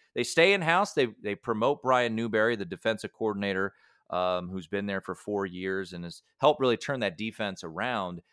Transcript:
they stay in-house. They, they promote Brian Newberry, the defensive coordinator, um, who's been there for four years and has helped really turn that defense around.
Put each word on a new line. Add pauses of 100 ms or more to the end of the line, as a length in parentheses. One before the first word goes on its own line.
(140)
they
stay
in-house.
They, (160)
they
promote
Brian
Newberry,
the
defensive
coordinator, (380)
um,
who's
been
there
for
four
years
and
has (160)
helped
really
turn
that
defense
around. (120)